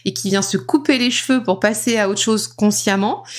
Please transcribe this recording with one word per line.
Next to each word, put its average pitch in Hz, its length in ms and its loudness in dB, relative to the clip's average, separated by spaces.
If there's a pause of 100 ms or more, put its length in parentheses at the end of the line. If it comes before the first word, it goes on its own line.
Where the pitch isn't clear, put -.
et 190 80 -2
qui 190 180 -4
vient 196 120 2
se 196 140 -2
couper 285 420 2
les 247 120 0
cheveux 262 320 0
pour 190 180 -2
passer 226 380 0
à 202 100 2
autre 202 140 -2
chose 220 260 0
consciemment ? 208 760 0 (160)